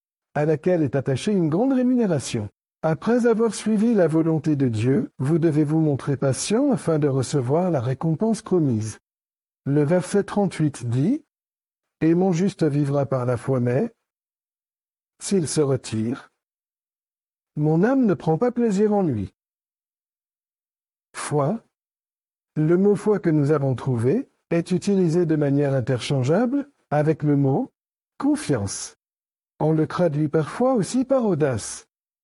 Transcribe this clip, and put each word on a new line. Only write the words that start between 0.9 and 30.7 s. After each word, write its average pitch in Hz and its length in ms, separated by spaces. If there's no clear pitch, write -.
attachée 139 360
une 180 160
grande 214 260
rémunération. » 220 760
Après 220 460
avoir 226 260
suivi 220 400
la 185 140
volonté 160 480
de 135 120
Dieu, 123 520
vous 151 180
devez 156 260
vous 151 160
montrer 143 380
patient 208 540
afin 165 260
de 147 100
recevoir 135 640
la 151 120
récompense 160 600
promise. 123 560
Le 143 180
verset 180 400
trente-huit 156 680
dit, « 151 340
Et 160 140
mon 190 160
juste 175 320
vivra 143 420
par 123 220
la 123 100
foi, 131 220
mais 123 340
s'il 180 260
se - 140
retire, 123 680
mon 156 260
âme 262 220
ne 190 80
prend 160 240
pas 247 160
plaisir 214 400
en 202 100
lui. » 107 320
Foi, 147 480
le 156 220
mot 202 180
foi 208 240
que 175 100
nous 147 220
avons 139 240
trouvé, 131 540
est 170 200
utilisé 180 540
de 156 100
manière 143 380
interchangeable 139 960
avec 151 320
le 147 120
mot 139 340
confiance. 143 800
On 156 140
le 156 120
traduit 151 440
parfois 233 460